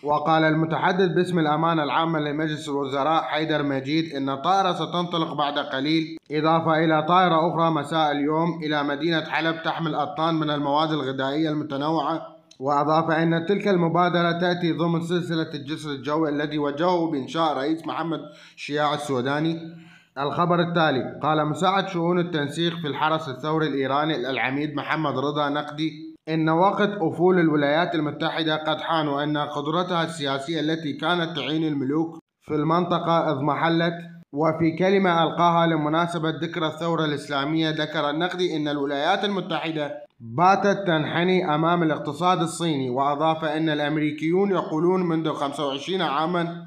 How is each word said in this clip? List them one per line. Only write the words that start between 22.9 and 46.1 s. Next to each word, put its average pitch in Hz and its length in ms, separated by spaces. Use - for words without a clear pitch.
الثوري 156 380
الإيراني 135 640
العميد 135 460
محمد 143 420
رضا 147 320
نقدي 147 420
إن 160 200
وقت 196 400
أفول 165 500
الولايات 156 560
المتحدة 156 600
قد 151 260
حان، 156 260
وأن 147 300
قدرتها 156 680
السياسية 143 560
التي 156 340
كانت 165 420
تعين 147 280
الملوك 151 540
في 147 140
المنطقة 165 760
اضمحلت. 165 600
وفي 160 460
كلمة 185 440
ألقاها 170 440
لمناسبة 160 600
ذكرى 160 380
الثورة 160 380
الإسلامية، 147 640
ذكر 151 400
النقدي 175 480
أن 151 100
الولايات 147 580
المتحدة 160 640
باتت 185 680
تنحني 165 680
أمام 170 280
الاقتصاد 160 580
الصيني، 165 480
وأضاف 147 560
أن 156 240
الأمريكيون 151 840
يقولون 175 520
منذ 160 300
خمسة 139 340
وعشرين 143 340
عامًا 170 640